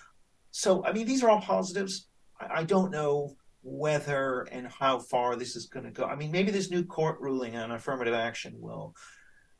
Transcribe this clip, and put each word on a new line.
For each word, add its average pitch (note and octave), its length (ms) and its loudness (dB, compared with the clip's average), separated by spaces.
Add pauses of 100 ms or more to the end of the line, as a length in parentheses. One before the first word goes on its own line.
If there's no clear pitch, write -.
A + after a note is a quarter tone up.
(500)
So, - 340 2
I E3 80 0
mean, A3 140 -2
these C4 160 2
are A#3 80 8
all G3+ 120 8
positives. F#3+ 680 -2 (320)
I, - 200 -4
I E3 40 -2
don't F#3+ 260 4
know D3 460 0 (300)
whether C#3 760 0 (100)
and B2+ 160 -10
how C3 300 2
far B2 380 0
this A#2+ 200 -8
is - 100 -10
gonna - 240 -10
go. - 140 -2
I - 120 -2
mean, D3+ 140 -6
maybe F#3+ 200 4
this F#3+ 200 0
new F3 140 2
court D#3 340 0
ruling B2+ 380 -4
on A#2 140 -6
affirmative A#2+ 420 0
action A#2 480 -2
will A2 340 -12 (640)